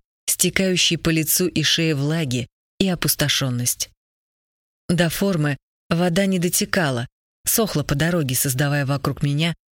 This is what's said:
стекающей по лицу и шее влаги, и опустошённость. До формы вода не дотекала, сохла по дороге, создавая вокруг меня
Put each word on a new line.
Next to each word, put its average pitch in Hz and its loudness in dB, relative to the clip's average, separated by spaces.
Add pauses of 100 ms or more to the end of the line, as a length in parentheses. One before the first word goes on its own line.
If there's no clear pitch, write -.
(260)
стекающей 180 0
по 170 0
лицу 165 0
и 156 -2
шее 160 2
влаги, 139 -2 (320)
и 196 4
опустошённость. 135 0 (1000)
До 175 2
формы 151 0 (320)
вода 175 2
не 190 0
дотекала, 160 0 (380)
сохла 190 0
по 147 -2
дороге, 156 0
создавая 143 0
вокруг 139 -2
меня 151 0 (200)